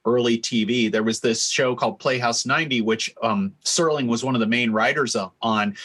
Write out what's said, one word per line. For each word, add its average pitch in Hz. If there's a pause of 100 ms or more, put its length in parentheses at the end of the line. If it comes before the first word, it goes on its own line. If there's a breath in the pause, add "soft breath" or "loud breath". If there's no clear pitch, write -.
early 120
T 117
V. 117
There 107
was 113
this 113
show 127
called 117
Playhouse 123
ninety, 139
which, 110
um, 101 (120)
Serling 151
was 117
one 127
of 117
the 110
main 117
writers 120
of, 95 (100)
on, 107